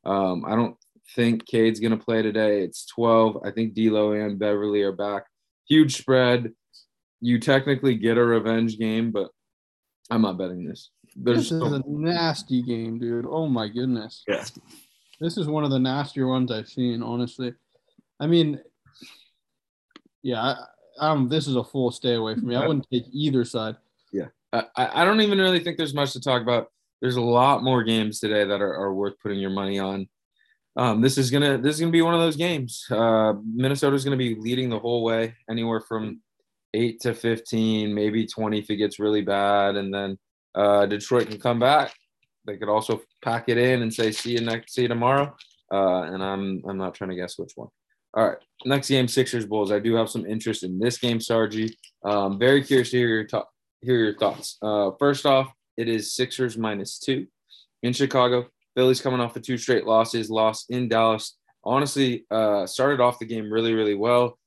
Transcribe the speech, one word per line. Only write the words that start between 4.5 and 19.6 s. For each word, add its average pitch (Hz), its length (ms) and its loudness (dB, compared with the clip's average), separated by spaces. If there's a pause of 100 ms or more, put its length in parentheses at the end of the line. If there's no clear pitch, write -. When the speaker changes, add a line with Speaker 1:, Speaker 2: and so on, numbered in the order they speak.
Speaker 1:
are 98 100 0
back. 101 320 -6 (440)
Huge 151 280 6
spread. 123 560 2 (680)
You 120 200 2
technically 135 560 2
get 113 220 2
a 120 60 6
revenge 113 540 2
game, 113 320 0
but 101 200 -4 (800)
I'm 113 120 2
not 95 160 0
betting 90 260 -6
this. - 260 -14 (260)
There's 120 340 0
Speaker 2:
This - 20 0
is 160 80 -2
Speaker 1:
so 143 140 0
Speaker 2:
a 135 120 -4
nasty 151 760 -2
game, 113 360 -6
dude. 117 300 -4
Oh 156 200 -2
my 113 200 0
goodness. 117 600 -4
Speaker 1:
Yeah. - 160 -2 (760)
Speaker 2:
This 165 160 -4
is 160 120 -2
one 151 160 0
of 143 60 0
the 135 100 2
nastier 131 480 -2
ones 127 240 0
I've 110 160 -8
seen, 120 340 -4
honestly. 120 500 -6 (680)
I 147 80 -2
mean, 160 320 2 (1600)